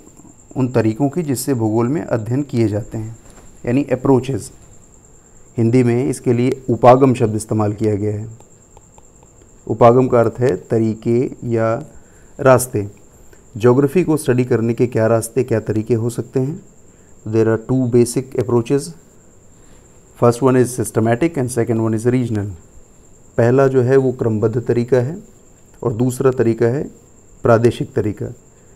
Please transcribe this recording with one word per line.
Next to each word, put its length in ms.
उन 140
तरीकों 380
की 140
जिससे 300
भूगोल 340
में 140
अध्ययन 420
किए 240
जाते 300
हैं, 200
यानी 180
approaches। 680
हिंदी 260
में 260
इसके 240
लिए 360
उपागम 440
शब्द 220
इस्तेमाल 380
किया 220
गया 200
है। 340
उपागम 400
का 120
अर्थ 200
है 160
तरीके 760
या 400
रास्ते। 520
geography 460
को 140
study 280
करने 280
के 140
क्या 200
रास्ते, 360
क्या 160
तरीके 340
हो 160
सकते 300
हैं? 220
There 200
are 120
two 240
basic 480
approaches। 380
First 200
one 220
is 20
systematic 580
and 100
second 200
one 180
is 120
regional। 400
पहला 300
जो 140
है 160
वो 140
क्रमबद्ध 500
तरीका 360
है 200
और 100
दूसरा 380
तरीका 340
है 180
प्रादेशिक 500
तरीका। 400